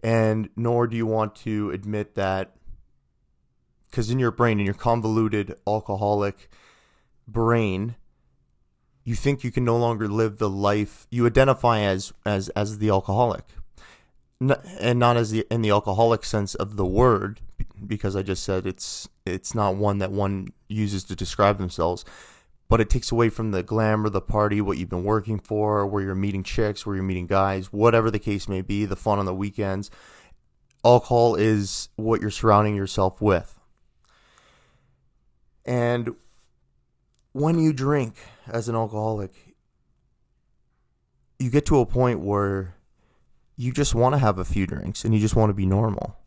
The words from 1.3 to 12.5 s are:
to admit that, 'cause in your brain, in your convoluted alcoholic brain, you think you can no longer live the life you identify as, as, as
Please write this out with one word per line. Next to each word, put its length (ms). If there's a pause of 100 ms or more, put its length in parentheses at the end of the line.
to 340
admit 440
that, 400 (1400)
'cause 180
in 100
your 120
brain, 280
in 60
your 100
convoluted 800 (120)
alcoholic 800 (800)
brain, 680 (1080)
you 120
think 280
you 80
can 140
no 100
longer 320
live 300
the 120
life 600
you 160
identify 540
as, 340 (120)
as, 240
as 280